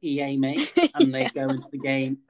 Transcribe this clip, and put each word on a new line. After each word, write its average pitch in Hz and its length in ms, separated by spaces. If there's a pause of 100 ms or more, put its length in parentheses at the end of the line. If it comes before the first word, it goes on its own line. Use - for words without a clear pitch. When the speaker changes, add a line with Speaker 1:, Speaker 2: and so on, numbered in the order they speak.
Speaker 1:
E 143 200
A 139 160
make, 143 340 (120)
Speaker 2:
<laughs> - 100
Speaker 1:
and 190 200
they 131 100
Speaker 2:
Yeah. 127 100
Speaker 1:
go 135 160
into 131 200
the 143 80
game, 135 400 (120)